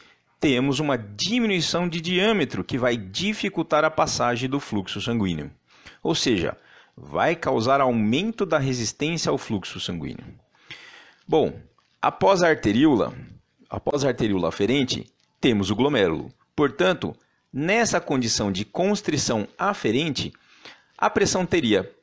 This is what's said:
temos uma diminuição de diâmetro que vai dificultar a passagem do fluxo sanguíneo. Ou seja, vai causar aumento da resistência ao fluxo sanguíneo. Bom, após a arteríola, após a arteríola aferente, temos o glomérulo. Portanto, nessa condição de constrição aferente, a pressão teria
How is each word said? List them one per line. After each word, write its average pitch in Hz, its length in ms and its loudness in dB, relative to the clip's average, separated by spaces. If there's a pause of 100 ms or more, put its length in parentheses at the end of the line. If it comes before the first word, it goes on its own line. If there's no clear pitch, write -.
(400)
temos 135 400 2
uma 143 180 0
diminuição 175 920 -2
de 170 100 -6
diâmetro 175 640 0
que 143 140 -4
vai 123 180 2
dificultar 156 880 -2
a 156 80 2
passagem 127 580 0
do 143 100 -2
fluxo 101 420 -6
sanguíneo. 95 500 -2 (500)
Ou 160 140 0
seja, 98 400 0 (400)
vai 92 400 -2
causar 135 460 2
aumento 131 640 2
da 160 120 0
resistência 135 720 -2
ao 143 80 0
fluxo 101 420 -6
sanguíneo. 80 460 -8 (1040)
Bom, 104 320 2 (420)
após 190 400 2
a 170 80 6
arteríola, 120 640 4 (560)
após 131 340 -2
a 139 40 2
arteríola 101 420 0
aferente, 123 560 0 (360)
temos 104 280 2
o 104 60 0
glomérulo. 98 560 2 (240)
Portanto, 156 600 0 (360)
nessa 190 500 0
condição 117 500 0
de 95 140 -4
constrição 151 800 -2 (100)
aferente, 151 760 -2 (640)
a - 120 0
pressão 196 360 2
teria 117 440 2 (140)